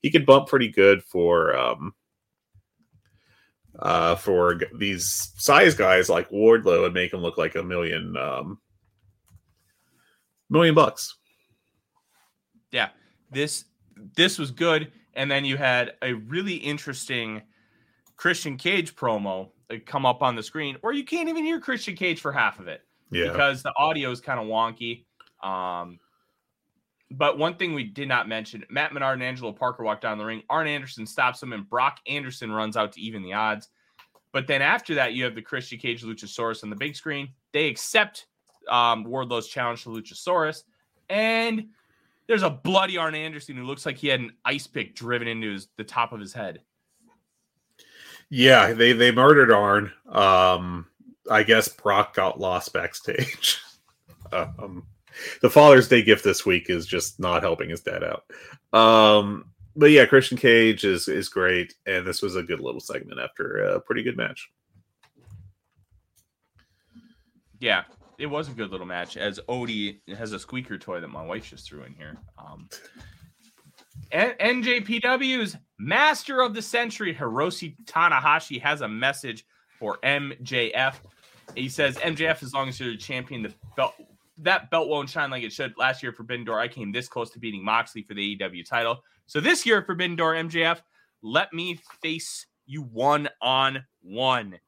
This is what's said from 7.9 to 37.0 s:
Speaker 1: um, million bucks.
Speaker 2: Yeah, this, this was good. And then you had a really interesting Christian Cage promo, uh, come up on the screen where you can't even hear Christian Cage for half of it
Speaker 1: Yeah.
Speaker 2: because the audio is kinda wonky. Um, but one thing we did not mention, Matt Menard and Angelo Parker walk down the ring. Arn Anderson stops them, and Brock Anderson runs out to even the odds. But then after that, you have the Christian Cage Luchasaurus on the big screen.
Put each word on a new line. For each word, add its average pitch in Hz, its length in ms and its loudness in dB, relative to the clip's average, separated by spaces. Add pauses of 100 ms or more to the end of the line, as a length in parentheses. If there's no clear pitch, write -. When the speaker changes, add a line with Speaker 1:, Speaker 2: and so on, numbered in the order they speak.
Speaker 1:
um, 69 420 -8 (1900)
million 160 260 6
bucks. - 420 2 (1500)
Speaker 2:
Yeah, 117 180 -2 (420)
this, 143 340 -6 (500)
this 180 220 2
was 139 140 -6
good. 156 400 -2 (240)
And 135 140 -4
then 139 140 0
you 135 140 -4
had 127 440 0
a 127 120 -4
really 160 420 -8
interesting 135 840 -8 (720)
Christian 160 420 -4
Cage 175 380 -4
promo, 101 540 -6 (220)
uh, 113 140 -10
come 135 200 -6
up 127 160 2
on 123 140 0
the 113 80 -10
screen 139 380 -10
where 233 120 -4
you 285 100 -6
can't 320 260 -6
even 320 140 -6
hear 320 160 -4
Christian 214 360 -8
Cage 170 260 -4
for 143 100 -6
half 113 280 -2
of 90 80 -16
it 78 140 -14 (280)
Speaker 1:
Yeah. 85 220 -2
Speaker 2:
because 135 320 0
the 139 120 -6
audio 143 360 -2
is 123 100 -10
kinda 127 220 -6
wonky. 113 640 -4 (360)
Um, 90 580 -8 (1120)
but 143 260 0
one 170 200 -2
thing 170 180 -4
we 135 80 -6
did 117 240 -10
not 120 200 0
mention, 110 440 -10
Matt 143 200 -4
Menard 135 220 -2
and 127 100 -6
Angelo 127 280 -8
Parker 120 320 -6
walk 107 180 -4
down 107 160 -6
the 107 80 -10
ring. 110 240 -10
Arn 156 180 -2
Anderson 135 380 -10
stops 123 340 -2
them, 123 140 -12
and 101 160 -12
Brock 127 380 0
Anderson 127 440 -10
runs 110 240 -4
out 107 180 -2
to - 80 -20
even 110 200 -12
the 92 120 -12
odds. 107 360 -4 (640)
But 131 160 -6
then 139 160 0
after 180 320 -2
that, 123 180 0
you 127 100 -6
have 117 120 -6
the 113 80 -14
Christian 127 340 -12
Cage 117 240 -8
Luchasaurus 113 640 -10
on 107 80 -12
the 104 40 -10
big 139 200 -10
screen. 143 360 -12 (200)